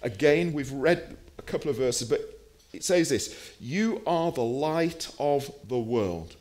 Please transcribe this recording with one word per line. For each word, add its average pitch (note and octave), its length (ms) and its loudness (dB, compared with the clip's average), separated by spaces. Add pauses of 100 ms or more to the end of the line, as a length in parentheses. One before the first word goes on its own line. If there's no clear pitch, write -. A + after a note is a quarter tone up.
again, D3+ 520 4
we've C3+ 180 -6
read D3+ 460 0 (200)
a - 40 -16
couple - 280 -4
of C3 60 0
verses, A#2+ 320 0
but C3 140 2 (500)
it - 140 -10
says F3 240 4
this, - 260 0 (240)
"You G3+ 480 -2
are E3+ 240 2
the B2+ 140 0
light D#3 640 0 (100)
of C#3+ 320 2 (160)
the B2 120 0
world. G2 600 -2